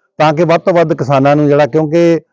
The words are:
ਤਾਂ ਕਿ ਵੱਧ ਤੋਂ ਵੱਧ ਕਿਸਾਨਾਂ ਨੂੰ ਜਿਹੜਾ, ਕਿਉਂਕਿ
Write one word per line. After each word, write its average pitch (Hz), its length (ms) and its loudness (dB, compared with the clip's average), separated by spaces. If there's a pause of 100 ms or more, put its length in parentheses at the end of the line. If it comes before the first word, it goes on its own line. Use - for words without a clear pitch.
(200)
ਤਾਂ 156 140 2
ਕਿ 151 100 -2
ਵੱਧ 165 180 0
ਤੋਂ - 120 -2
ਵੱਧ 165 200 0
ਕਿਸਾਨਾਂ 139 420 0
ਨੂੰ 151 120 0
ਜਿਹੜਾ, 143 180 2
ਕਿਉਂਕਿ 156 540 0 (140)